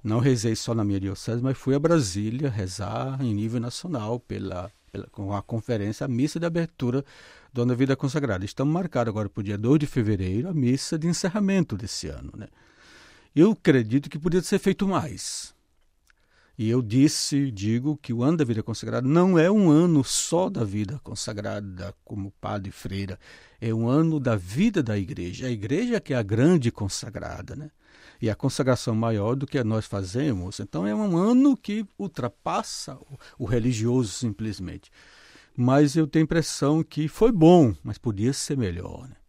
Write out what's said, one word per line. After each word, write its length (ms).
Não 140
rezei 380
só 180
na 100
minha 160
diocese, 440
mas 120
fui 200
a 40
Brasília 720
rezar 720
em 140
nível 240
nacional 600
pela, 520
pela, 200
com 240
a 80
conferência, 640
a 20
missa 320
de 80
abertura 580
do 80
ano 80
da 60
vida 200
consagrada. 500
Estamos 280
marcados 380
agora 180
pro 140
dia 160
dois 200
de 60
fevereiro, 640
a 60
missa 420
de 80
encerramento 720
desse 300
ano, 280
né? 120
Eu 160
acredito 580
que 80
podia 240
ser 160
feito 300
mais. 680
E 80
eu 140
disse, 680
digo 500
que 100
o 120
ano 140
da 60
vida 200
consagrada 440
não 300
é 140
um 180
ano 340
só 460
da 140
vida 400
consagrada 920
como 380
padre 280
e 20
freira, 480
é 100
um 160
ano 320
da 160
vida 460
da 160
igreja. 480
A 60
igreja 480
que 160
é 20
a 60
grande 480
consagrada, 840
né? 140
E 80
a 60
consagração 640
maior 400
do 100
que 180
nós 220
fazemos. 760
Então 280
é 80
um 200
ano 400
que 300
ultrapassa 1000
o, 480
o 20
religioso 680
simplesmente. 760
Mas 400
eu 120
tenho 160
a 20
impressão 580
que 240
foi 240
bom, 520
mas 160
podia 340
ser 240
melhor, 500
né? 60